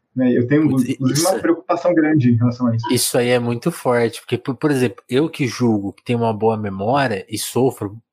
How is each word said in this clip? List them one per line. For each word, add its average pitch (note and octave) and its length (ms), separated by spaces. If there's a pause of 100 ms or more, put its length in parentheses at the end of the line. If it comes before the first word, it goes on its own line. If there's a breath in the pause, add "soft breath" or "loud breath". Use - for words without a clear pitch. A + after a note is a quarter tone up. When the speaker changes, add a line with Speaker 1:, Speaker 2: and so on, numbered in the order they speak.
(140)
Speaker 1:
né? B2+ 220
Eu A#2+ 120
tenho, D3 200
Speaker 2:
Putz, C3 200
Speaker 1:
inclusive, C3 320
uma F3 100
Speaker 2:
isso - 100
Speaker 1:
preocupação E3+ 540
grande D3+ 380
em A#2+ 40
relação A#2+ 300
a A#2 80
isso. A#2 180
Speaker 2:
Isso B2 260
aí A#2+ 100
é B2 100
muito A#2+ 320
forte, A#2+ 500
porque, - 160
por, C3 200
por D3+ 160
exemplo, B2+ 360
eu C#3+ 220
que D3+ 160
julgo G#2+ 460
que - 100
tenho A#2+ 160
uma A2+ 160
boa A2 220
memória G#2 720
e G#2+ 100
sofro A#2 580 (160)